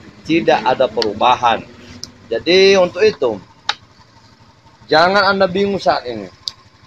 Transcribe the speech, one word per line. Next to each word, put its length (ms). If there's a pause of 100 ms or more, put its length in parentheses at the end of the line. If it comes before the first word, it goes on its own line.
(280)
tidak 320
ada 320
perubahan. 720 (640)
Jadi 480
untuk 240
itu 400 (1500)
jangan 400
Anda 160
bingung 320
saat 240
ini. 400 (440)